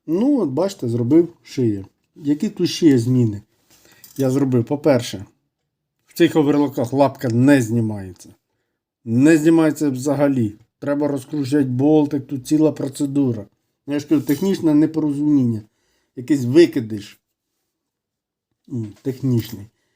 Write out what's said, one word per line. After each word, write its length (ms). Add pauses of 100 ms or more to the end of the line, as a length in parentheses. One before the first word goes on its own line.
Ну, 340
от 80
бачите, 400
зробив 400 (140)
шиє. 420 (320)
Які 320
тут 200
ще 180
є 120
зміни? 440 (760)
Я 140
зробив, 340
по-перше, 600 (840)
в 60
цих 220
оверлоках 560
лапка 360
не 340
знімається. 720 (720)
Не 320
знімається 540
взагалі. 640 (240)
Треба 300
розкручувати 600
болтик, 580
тут 200
ціла 260
процедура. 760 (400)
Ну, 80
я 60
ж 60
кажу, 160
технічне 520
непорозуміння. 880 (540)
Якийсь 280
викидиш. 760 (1500)
М, 240 (100)
технічний. 640 (300)